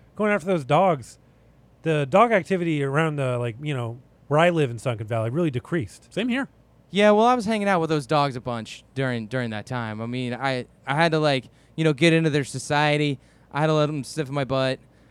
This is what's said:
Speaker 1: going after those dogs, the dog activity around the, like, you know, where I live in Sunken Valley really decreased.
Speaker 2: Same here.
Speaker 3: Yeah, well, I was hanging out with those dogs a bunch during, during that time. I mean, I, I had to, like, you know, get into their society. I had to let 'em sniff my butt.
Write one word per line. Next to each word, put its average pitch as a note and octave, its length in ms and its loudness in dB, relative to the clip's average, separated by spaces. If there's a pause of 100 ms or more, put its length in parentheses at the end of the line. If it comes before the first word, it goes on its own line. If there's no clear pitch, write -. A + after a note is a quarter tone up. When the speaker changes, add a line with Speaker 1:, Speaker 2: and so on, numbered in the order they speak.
(160)
Speaker 1:
going G#3 160 0
after F3+ 160 -2
those F3 160 0
dogs, D3 560 0 (640)
the D3+ 280 0
dog A3+ 220 6
activity F3 520 0
around D3 340 0
the, B2+ 200 -2
like, A#2+ 240 -4
you D3 120 -6
know, A#2+ 260 -6 (300)
where D3 100 4
I F3 120 6
live D3+ 200 2
in A#2 80 -8
Sunken A2+ 280 -4
Valley A2+ 240 -2
really D#3+ 200 -2
decreased. - 640 -6
Speaker 2:
Same A3+ 160 -2
here. B3+ 180 -2 (440)
Speaker 3:
Yeah, G#3 200 6
well, G#3+ 140 6
I B3 100 4
was A3+ 100 -2
hanging G#3 220 0
out F#3 140 2
with D#3+ 80 -2
those D3+ 180 0
dogs C#3+ 280 0
a B2 60 -8
bunch A#2 420 -8 (120)
during, B2 320 -2
during A#2+ 240 -4
that G#2 140 -8
time. A2 360 -6
I A2+ 40 -6
mean, B2 280 -6
I, B2+ 320 -4 (220)
I C3+ 80 0
had E3 160 2
to, D#3 80 0
like, C#3+ 260 0 (300)
you D#3+ 80 -2
know, D#3 100 4
get D#3+ 200 4
into D#3+ 160 2
their C#3+ 140 0
society. D3 760 0 (320)
I C#3+ 100 -4
had D#3 60 2
to D#3 60 2
let D3+ 160 2
'em D3 140 -6
sniff C#3 260 -8
my C#3+ 160 -4
butt. C3 340 -2 (320)